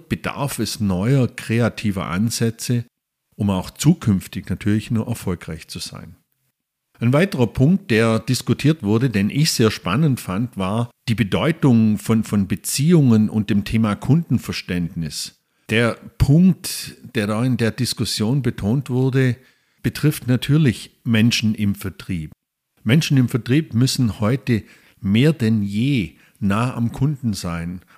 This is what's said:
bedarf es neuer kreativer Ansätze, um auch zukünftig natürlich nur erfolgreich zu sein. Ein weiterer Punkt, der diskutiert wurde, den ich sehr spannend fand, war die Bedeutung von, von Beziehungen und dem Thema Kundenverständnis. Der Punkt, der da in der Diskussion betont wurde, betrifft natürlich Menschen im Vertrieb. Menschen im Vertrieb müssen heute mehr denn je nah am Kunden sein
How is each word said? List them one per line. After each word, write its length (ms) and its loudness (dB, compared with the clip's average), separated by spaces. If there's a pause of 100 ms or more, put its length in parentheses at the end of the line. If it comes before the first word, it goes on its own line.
bedarf 500 -6
es 220 -6
neuer 480 2
kreativer 800 -2
Ansätze, 800 -2 (520)
um 140 0
auch 200 -4
zukünftig 800 0
natürlich 420 -2
nur 160 -2
erfolgreich 640 -8
zu 100 -12
sein. 380 -16 (840)
Ein 140 0
weiterer 340 2
Punkt, 460 2
der 260 4
diskutiert 640 0
wurde, 260 2
den 220 0
ich 220 0
sehr 180 4
spannend 480 0
fand, 380 -6
war 340 -2 (160)
die 80 0
Bedeutung 840 2
von, 260 0
von 240 0
Beziehungen 800 4
und 220 -2
dem 140 2
Thema 300 0
Kundenverständnis. 1400 -2 (300)
Der 240 2 (260)
Punkt, 800 2 (180)
der 140 -2
da 160 -2
in 120 0
der 140 0
Diskussion 720 -2
betont 480 -2
wurde, 460 0 (480)
betrifft 420 -2
natürlich 800 0
Menschen 500 2
im 220 -2
Vertrieb. 560 -8 (500)
Menschen 340 2
im 120 4
Vertrieb 460 -2
müssen 440 0
heute 460 -2 (360)
mehr 320 2
denn 300 0
je 540 -2 (280)
nah 300 0
am 160 -2
Kunden 440 -2
sein 480 -8 (160)